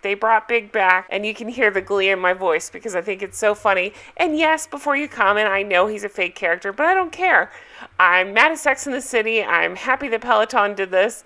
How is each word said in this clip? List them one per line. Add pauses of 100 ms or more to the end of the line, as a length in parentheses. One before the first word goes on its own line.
They
brought
Big
back,
and
you
can
hear
the
glee
in
my
voice
because
I
think
it's
so
funny. (240)
And
yes,
before
you
comment,
I
know
he's
a
fake
character,
but
I
don't
care. (480)
I'm
mad
at
Sex
and
the
City.
I'm
happy
that
Peloton
did
this.